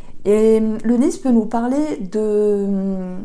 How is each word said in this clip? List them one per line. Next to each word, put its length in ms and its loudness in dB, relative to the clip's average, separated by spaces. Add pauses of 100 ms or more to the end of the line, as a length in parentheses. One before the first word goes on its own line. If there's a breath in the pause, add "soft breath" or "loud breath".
(240 loud breath)
Et 360 4
le 360 0
lys 220 2
peut 120 -2
nous 140 4
parler 540 -2
de, 1300 -2